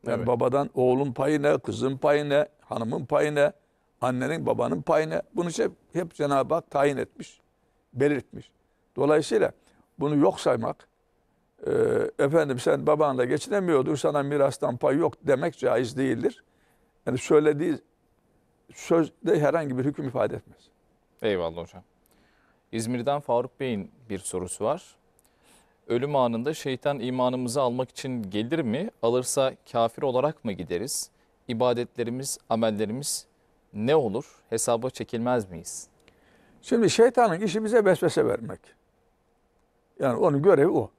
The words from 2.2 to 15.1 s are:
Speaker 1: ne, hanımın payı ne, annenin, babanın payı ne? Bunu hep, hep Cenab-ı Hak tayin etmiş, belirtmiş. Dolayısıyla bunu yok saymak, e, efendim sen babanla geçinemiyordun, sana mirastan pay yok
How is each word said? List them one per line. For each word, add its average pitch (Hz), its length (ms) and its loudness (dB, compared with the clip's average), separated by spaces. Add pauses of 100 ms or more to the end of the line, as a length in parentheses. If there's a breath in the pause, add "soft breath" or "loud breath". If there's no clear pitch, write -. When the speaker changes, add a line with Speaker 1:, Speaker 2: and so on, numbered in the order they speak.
Speaker 1:
ne, 143 200 2 (120)
hanımın 117 440 -6
payı 151 300 0
ne, 143 180 4 (480)
annenin, 127 460 -2
babanın 120 360 -2
payı 160 280 0
ne? 160 120 -4 (120)
Bunu 175 160 -2
hep, 185 220 -2 (200)
hep 170 220 -6
Cenab-ı 143 400 0
Hak 170 160 -4
tayin 143 260 2
etmiş, - 440 -10 (520)
belirtmiş. 135 580 -2 (460)
Dolayısıyla 151 560 2 (460 soft breath)
bunu 147 180 0
yok 156 240 4
saymak, 120 480 -2 (760)
e, - 60 0 (460)
efendim 143 400 2
sen 143 280 0
babanla 147 380 2
geçinemiyordun, 151 720 0
sana 147 280 0
mirastan 139 540 0
pay 139 200 0
yok 160 260 0